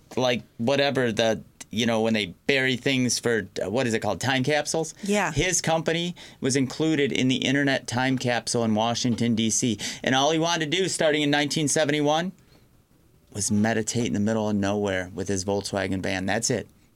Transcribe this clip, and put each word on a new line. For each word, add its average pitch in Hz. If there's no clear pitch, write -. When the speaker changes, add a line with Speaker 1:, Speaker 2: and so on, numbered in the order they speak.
Speaker 1:
like, 123
whatever 135
the, 110
you 113
know, 113
when 113
they 104
bury 131
things 127
for, 110
uh, -
what 120
is 110
it 113
called? 101
Time 131
capsules? 151
Speaker 2:
Yeah. 196
Speaker 1:
His 170
company 165
was 131
included 143
in 127
the 131
internet 139
time 131
capsule 120
in 110
Washington, 117
D 110
C. 110
And 127
all 139
he 165
wanted 160
to 165
do 190
starting 151
in 143
nineteen 147
seventy-one 151
was 101
meditate 110
in -
the 104
middle 107
of 107
nowhere 98
with 92
his 95
Volkswagen 95
van. 95
That's 107
it. 107